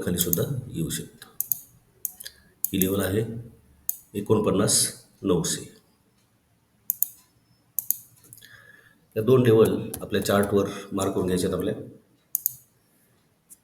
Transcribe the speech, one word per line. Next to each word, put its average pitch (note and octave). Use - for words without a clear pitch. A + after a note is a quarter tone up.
खालीसुद्धा F#2
येऊ -
शकतं. -
ही -
लेवल F#2+
आहे F#2+
एकोणपन्नास G2+
नऊशे. -
या G#2+
दोन B2+
लेवल A2
आपल्या G2+
चार्टवर G2+
मार्क G2
करून F2+
घ्यायच्या F#2
आहेत F2+
आपल्या. -